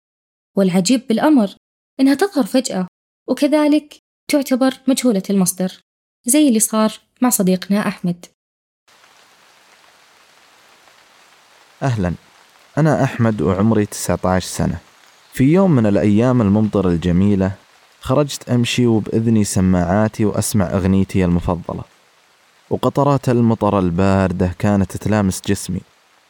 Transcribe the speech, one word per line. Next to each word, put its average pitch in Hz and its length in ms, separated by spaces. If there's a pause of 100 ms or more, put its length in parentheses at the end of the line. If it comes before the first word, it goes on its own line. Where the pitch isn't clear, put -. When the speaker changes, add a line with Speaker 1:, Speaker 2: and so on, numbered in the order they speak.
(580)
Speaker 1:
والعجيب 196 500
بالأمر 226 480 (440)
إنها 269 160
تظهر 294 300
فجأة، 190 420 (400)
وكذلك 294 680 (300)
تعتبر 262 460 (140)
مجهولة 240 420
المصدر، 185 520 (440)
زي 285 220
اللي 220 120
صار 220 400 (220)
مع 254 80
صديقنا 196 580
أحمد. 175 380 (3500)
Speaker 2:
أهلا، 110 320 (640)
أنا 151 260
أحمد 113 380
وعمري 104 440
تسعتاش 92 600
سنة. - 340 (540)
في 131 100
يوم 180 280
من 120 140
الأيام 104 560
الممطرة 101 480
الجميلة، 95 600 (480)
خرجت 139 500
أمشي 120 380
وبإذني 113 560
سماعاتي 92 840
وأسمع 104 400
أغنيتي 95 600
المفضلة، 87 580 (880)
وقطرات 139 600
المطر 113 500
الباردة 92 800
كانت 101 380
تلامس 101 480
جسمي. 95 340 (500)